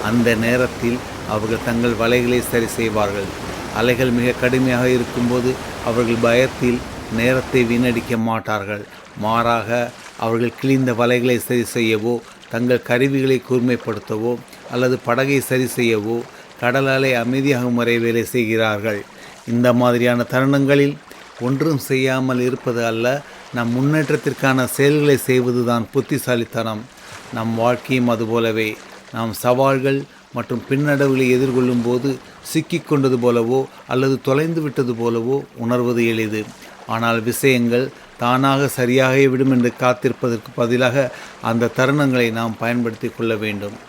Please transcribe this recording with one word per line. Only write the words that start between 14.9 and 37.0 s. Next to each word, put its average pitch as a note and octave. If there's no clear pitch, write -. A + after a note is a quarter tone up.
படகை C3+
சரி B2+
செய்யவோ A2+
கடல் C3
அலை C3+
அமைதியாகும் B2
வரை A#2
வேலை A#2
செய்கிறார்கள். A2
இந்த A#2+
மாதிரியான A#2+
தருணங்களில் C#3
ஒன்றும் C#3
செய்யாமல் C3
இருப்பது B2
அல்ல, A#2
நம் A#2
முன்னேற்றத்திற்கான C#3
செயல்களை C#3+
செய்வதுதான் A#2+
புத்திசாலித்தனம். A#2
நம் A2+
வாழ்க்கையும் B2
அதுபோலவே. A2+
நாம் A2+
சவால்கள் C3+
மற்றும் A#2+
பின்னடைவுகளை C#3
எதிர்கொள்ளும் B2
போது B2
சிக்கிக் -
கொண்டது C3+
போலவோ A#2+
அல்லது C3
தொலைந்து D#3+
விட்டது C3
போலவோ A#2
உணர்வது A#2+
எளிது. A2
ஆனால் A2+